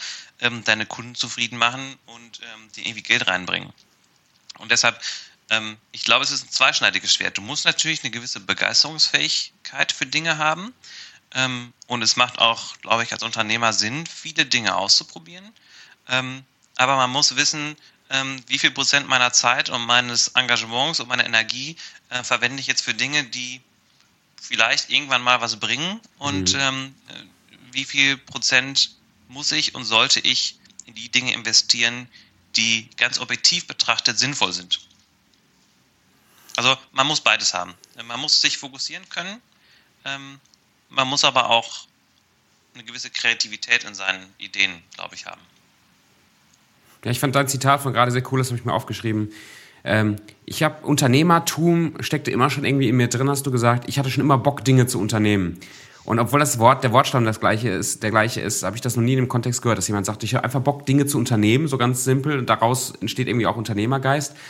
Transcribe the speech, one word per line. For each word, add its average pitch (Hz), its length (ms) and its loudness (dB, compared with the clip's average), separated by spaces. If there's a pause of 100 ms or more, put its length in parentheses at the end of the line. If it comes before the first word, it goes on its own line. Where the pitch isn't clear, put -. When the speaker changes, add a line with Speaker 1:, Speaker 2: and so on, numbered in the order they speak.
(400)
Speaker 1:
ähm, 120 240 -2
deine 110 220 0
Kunden 120 300 -14
zufrieden 120 420 -4
machen 131 380 -2 (100)
und, 117 340 -20
ähm, 110 360 -20
dir 107 100 -10
irgendwie 110 160 -8
Geld - 240 0
reinbringen. 92 460 -4 (840)
Und 110 120 -4
deshalb, 117 320 2 (480)
ähm, 110 260 -4 (160)
ich - 120 -8
glaube, 123 200 4
es 131 60 -2
ist 135 140 -6
ein - 60 -20
zweischneidiges 104 600 2
Schwert. - 240 -2
Du 95 60 -8
musst 127 220 -6
natürlich 160 380 0
eine 131 80 -6
gewisse 117 300 -8
Begeisterungsfähigkeit 139 1500 -2
für 143 140 -6
Dinge 156 320 -2
haben. 160 340 -2 (600)
Ähm, 127 380 -4 (160)
und 120 140 -4
es 110 140 0
macht 123 220 0
auch, - 420 0
glaube 113 220 0
ich, 113 100 -6
als - 100 -8
Unternehmer 113 500 -2
Sinn, 113 340 -2
viele 160 400 -4
Dinge 113 300 0
auszuprobieren. 170 760 -2 (560)
Ähm, 131 360 -4 (320)
aber 131 200 2
man 127 140 2
muss 135 260 0
wissen, 147 400 -2 (320)
ähm, 135 380 -4
wie 131 120 -2
viel 151 120 2
Prozent 139 380 0
meiner 123 240 2
Zeit 127 360 2
und 120 160 -4
meines 120 440 2
Engagements 123 720 0
und 120 80 -10
meiner 123 180 0
Energie, 117 500 -2 (340)
äh, 123 120 -6
verwende 123 380 -2
ich 135 80 -8
jetzt 135 140 -2
für 120 120 -4
Dinge, 139 300 -4
die 127 360 -12 (800)
vielleicht 123 480 0
irgendwann 131 340 0
mal 123 180 2
was 113 160 -4
bringen 143 440 -4 (180)
und, 143 360 0
Speaker 2:
Mhm. 139 60 0
Speaker 1:
ähm, 135 340 -4 (140)
äh, - 40 -18 (600)
wie 135 120 -4
viel 139 320 2
Prozent 131 760 0 (340)
muss 135 240 -8
ich - 240 -2
und 127 100 -8
sollte 113 360 4
ich - 400 0 (240)
in 113 100 -20
die 113 160 -14
Dinge 123 240 0
investieren, 120 760 0 (460)
die 113 420 0
ganz 123 220 0
objektiv 127 480 0
betrachtet - 540 0
sinnvoll 127 320 0
sind. 90 280 -6 (1700)
Also 127 240 2 (140)
man 135 160 2
muss 151 120 -2
beides 113 320 2
haben. 90 220 -6 (300)
Man 120 160 -10
muss 147 200 2
sich - 160 0
fokussieren 147 520 -12
können, 190 340 -10 (640)
ähm, 139 360 -12 (480)
man 131 200 -2
muss 139 160 0
aber 131 260 2
auch - 380 -2 (840)
eine 120 100 -20
gewisse 123 260 -12
Kreativität 117 720 -2
in 104 140 -14
seinen 95 420 -6
Ideen, 98 420 -4 (140)
glaub - 180 -12
ich, - 140 -16
haben. - 140 -16 (1600)
Speaker 2:
Ja, 117 60 -2
ich 123 80 -2
fand 135 160 2
dein 139 140 2
Zitat 135 340 2
von 131 100 -2
gerade 120 200 4
sehr 127 100 0 (100)
cool, 131 60 2
das 127 120 0
hab 120 60 -4
ich - 80 -8
mir 123 80 -2
aufgeschrieben. 107 600 -2 (500)
Ähm, 107 340 2 (280)
ich - 180 -4
hab, 151 220 0
Unternehmertum 165 1160 4
steckte 135 300 -4
immer 127 200 2
schon 131 140 -4
irgendwie 135 240 2
in 123 80 4
mir 123 120 4
drin, 135 200 0
hast 139 180 -2
du 135 40 -2
gesagt. 120 380 2
Ich - 100 -4
hatte 135 120 0
schon 127 120 0
immer 139 160 6
Bock, 135 260 0
Dinge 131 220 6
zu 120 140 -2
unternehmen. 104 600 2 (440)
Und 117 160 2
obwohl 120 180 4
das 127 220 2
Wort, 127 240 8
der 113 80 2
Wortstamm 131 320 4
das 110 160 0
gleiche 110 280 2
ist, 92 360 -2
der 107 60 0
gleiche 110 300 2
ist, - 220 -4
hab 95 140 -4
ich 117 40 -12
das 123 140 -2
noch 117 80 2
nie 131 120 4
in 131 40 2
dem 123 100 2
Kontext 120 340 -2
gehört, 110 160 2
dass 90 100 -4
jemand 104 180 0
sagt, 107 160 -6
ich 113 140 -2
hab - 80 0
einfach 131 160 -2
Bock, 139 260 -2
Dinge 139 200 4
zu 143 120 0
unternehmen, 117 480 4
so 135 120 0
ganz 123 260 0
simpel. 135 340 2
Und 120 80 -4
daraus 117 460 2
entsteht - 340 -4
irgendwie 110 200 2
auch 104 100 2
Unternehmergeist. 131 800 0 (140)